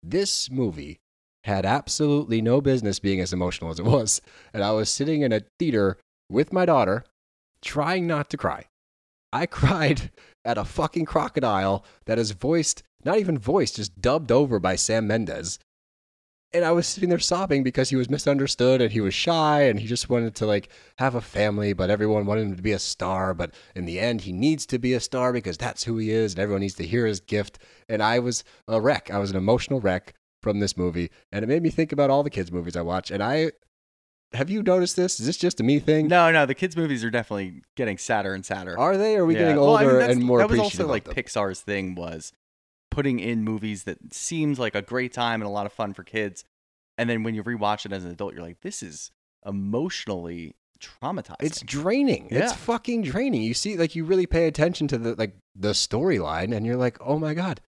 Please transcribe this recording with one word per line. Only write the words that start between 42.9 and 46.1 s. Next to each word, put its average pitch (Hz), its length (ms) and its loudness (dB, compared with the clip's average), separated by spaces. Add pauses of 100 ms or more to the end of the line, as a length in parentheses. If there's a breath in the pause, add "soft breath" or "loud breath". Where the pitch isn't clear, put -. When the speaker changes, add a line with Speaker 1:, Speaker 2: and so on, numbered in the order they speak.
Speaker 2:
putting 135 300 0
in 113 240 -2
movies 107 400 -4
that - 300 -10
seems 151 440 -2
like 117 160 -4
a 101 80 -2
great 127 300 -4
time 117 280 -2
and 107 60 -6
a 101 40 -6
lot 101 160 -4
of 101 60 -10
fun 104 220 -6
for 95 80 -16
kids. 104 420 -6 (540)